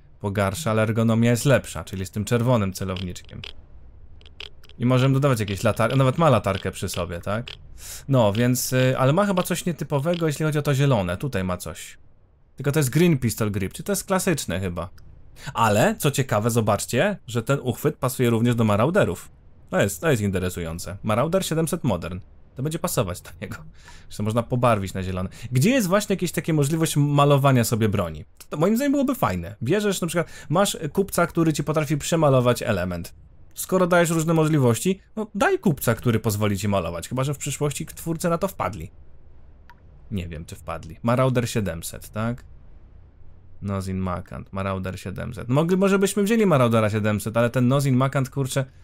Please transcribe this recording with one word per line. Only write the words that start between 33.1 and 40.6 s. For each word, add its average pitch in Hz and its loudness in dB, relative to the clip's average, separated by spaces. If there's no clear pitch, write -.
Skoro 185 0
dajesz 175 4
różne 165 2
możliwości, 156 4
no 220 -4
daj 359 2
kupca, 135 2
który 113 0
pozwoli 104 0
ci 104 -2
malować. 85 -2
Chyba 127 -4
że 143 -4
w - -10
przyszłości 147 -4
twórcy 165 -4
na 165 0
to 190 -2
wpadli. 95 -6
Nie 90 -6
wiem, 82 -12
czy - -16
wpadli. 82 -12